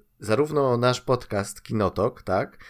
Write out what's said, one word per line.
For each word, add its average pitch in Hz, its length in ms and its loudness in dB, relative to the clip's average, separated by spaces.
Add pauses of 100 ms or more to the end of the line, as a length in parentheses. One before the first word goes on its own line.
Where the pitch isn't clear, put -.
(180)
zarówno 135 580 2
nasz 123 240 2
podcast 107 600 -4
Kinotok, 107 600 -2
tak, 98 360 -2 (120)